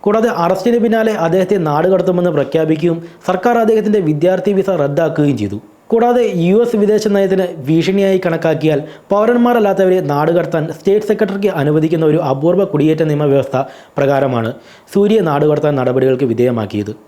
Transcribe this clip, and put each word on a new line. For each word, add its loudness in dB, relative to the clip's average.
കൂടാതെ 2
അറസ്റ്റിന് 0
പിന്നാലെ 0
അദ്ദേഹത്തെ 0
നാടുകടത്തുമെന്ന് 0
പ്രഖ്യാപിക്കുകയും 0
സർക്കാർ 0
അദ്ദേഹത്തിൻ്റെ 2
വിദ്യാർത്ഥി 0
വിസ -2
റദ്ദാക്കുകയും 0
ചെയ്തു. -6
കൂടാതെ 2
യു 2
എസ് -2
വിദേശ 0
നയത്തിന് 0
ഭീഷണിയായി 2
കണക്കാക്കിയാൽ 0
പൗരന്മാരല്ലാത്തവരെ 2
നാടുകടത്താൻ 0
സ്റ്റേറ്റ് 0
സെക്രട്ടറിക്ക് -2
അനുവദിക്കുന്ന 0
ഒരു 0
അപൂർവ 0
കുടിയേറ്റ 0
നിയമവ്യവസ്ഥ 0
പ്രകാരമാണ് 0
സൂര്യയെ 2
നാടുകടത്താൻ 0
നടപടികൾക്ക് 0
വിധേയമാക്കിയത്. -2